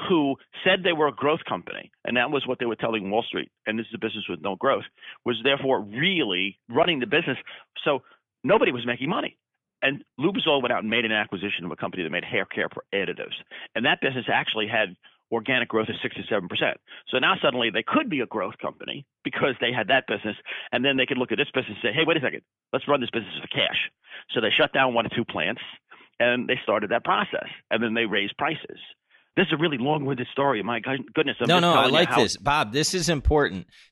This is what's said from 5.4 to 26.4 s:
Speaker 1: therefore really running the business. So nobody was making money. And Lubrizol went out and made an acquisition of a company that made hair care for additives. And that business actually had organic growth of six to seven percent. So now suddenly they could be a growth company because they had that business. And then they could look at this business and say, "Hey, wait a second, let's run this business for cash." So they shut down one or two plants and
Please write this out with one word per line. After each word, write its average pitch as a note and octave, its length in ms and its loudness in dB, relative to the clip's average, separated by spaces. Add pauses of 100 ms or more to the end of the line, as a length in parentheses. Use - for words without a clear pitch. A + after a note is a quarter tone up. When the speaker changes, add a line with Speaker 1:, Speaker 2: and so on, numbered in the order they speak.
Speaker 1:
therefore C3+ 380 2
really G#2+ 800 -2 (100)
running D#3 300 2
the A#2 80 -2
business. D3 300 0 (460)
So D3 200 0 (400)
nobody G3 280 4
was A#2+ 140 -4
making B2 240 -2
money. C#4+ 280 -4 (440)
And C#3 220 0 (160)
Lubrizol D3 440 2
went B2 80 0
out G#2 100 2
and G#2+ 80 -4
made A#2 160 2
an A2 60 0
acquisition G2+ 520 -2
of E2+ 80 -6
a E2 40 -6
company F2+ 280 -6
that D#2 60 -4
made E2 160 -2
hair G2 200 -2
care F2+ 280 -4
for - 100 -12 (100)
additives. F2+ 420 -4 (400)
And A2+ 100 -2
that D#3 160 2
business B2+ 300 -2
actually A2 360 0
had G#2+ 280 0 (360)
organic A#2+ 380 0
growth A2 200 0
of G#2+ 120 -4
six A#2+ 140 -6
to G2 80 -8
seven G2 260 -2
percent. A2+ 280 0 (320)
So B2+ 100 2
now C#3 220 4
suddenly B2 280 2
they G#2 140 -2
could D4 260 0
be C3+ 120 0
a A2 40 0
growth G#2+ 340 -4
company - 460 -8 (180)
because C#3 360 0
they A#2+ 120 0
had A2 180 0
that C3 180 4
business. G#2+ 300 -4 (340)
And B2 120 0
then C3+ 140 2
they B2+ 80 4
could C3+ 120 -2
look B2 140 0
at G#2 60 0
this C#3+ 160 0
business G#2+ 300 -2
and A#2 60 2
say, G#2+ 40 -2
"Hey, D#3 120 2
wait E3 120 2
a C#3 40 0
second, A#2+ 200 -4 (320)
let's C3+ 140 -2
run C#3 140 4
this A#2 100 -2
business A2 280 -4
for - 80 -12
cash." - 440 -2 (400)
So B2+ 100 0
they G#2+ 80 2
shut D3 240 4
down C3 220 4
one A2+ 100 4
or - 40 -4
two A#2 160 -2
plants F#2 360 -4 (580)
and B2 280 2